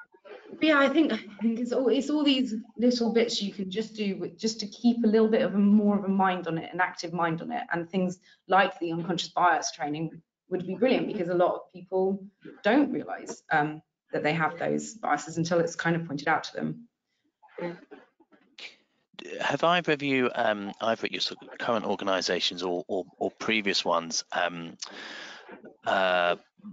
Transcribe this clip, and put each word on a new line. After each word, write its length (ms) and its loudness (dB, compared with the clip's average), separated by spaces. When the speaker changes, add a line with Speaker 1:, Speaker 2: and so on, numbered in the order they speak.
Speaker 1:
but 140 -2
yeah, 160 6
I 80 6
think, 240 4
I 60 -2
think 200 0
it's 120 -4
all, 140 2
it's 240 2
all 140 0
these 280 2
little 360 2
bits 280 2
you 120 -4
can 180 -6
just 240 -6
do 220 -2
with, 200 -8
just 240 -4
to 60 -6
keep 380 2
a 20 6
little 220 6
bit 140 4
of 120 0
a 40 2
more 380 6
of 80 0
a 40 0
mind 400 2
on 100 -2
it, 160 -8
an 60 -4
active 320 -2
mind 300 0
on 100 -6
it, 100 -4
and 160 -4
things 300 -2
like 320 4
the 100 -4
unconscious 380 -4
bias 420 2
training 500 -6
would 180 -4
be 80 -4
brilliant, 320 4
because 220 -4
a 60 0
lot 200 4
of 180 -12
people 520 -2
don't 280 4
realise, 600 -8
um, 280 0
that 120 -4
they 80 2
have 260 -2
those 360 -2
biases 440 -4
until 220 2
it's 160 -2
kind 180 0
of 140 -4
pointed 180 -6
out 160 0
to 120 -12
them. 340 -6
Speaker 2:
Have 220 -2
either 300 2
of 100 0
you, 320 2
um, 460 0
either 240 0
at 80 -2
your 80 -6
sort 220 -4
of 160 -18
current 260 -2
organisations 800 -2
or, 260 -2
or, 160 -4
or 120 -2
previous 540 0
ones, 480 0
um, 460 -4
uh, 500 2